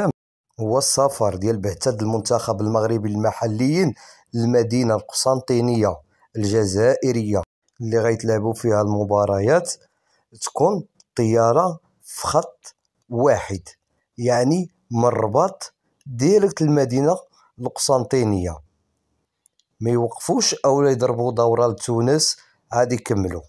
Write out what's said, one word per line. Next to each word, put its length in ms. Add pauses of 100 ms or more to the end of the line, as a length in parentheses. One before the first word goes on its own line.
(600)
هو 180
السفر 580
ديال 220
بعثة 440
المنتخب 600
المغربي 480
المحليين 840 (400)
للمدينة 640
القسنطينية 1000 (380)
الجزائرية 1080 (400)
اللي 180
غيتلعبوا 540
فيها 280
المباريات، 920 (680)
تكون 420 (320)
طيارة 640 (240)
في 240
خط 480 (340)
واحد، 600 (480)
يعني 520 (220)
من 140
الرباط 680 (320)
ديريكت 560
المدينة 560 (420)
القسنطينية، 960 (1200)
ما 100
يوقفوش 640 (100)
أو 160
لا 100
يضربوا 400
دورة 360
لتونس، 720 (340)
عاد 200
يكملوا. 580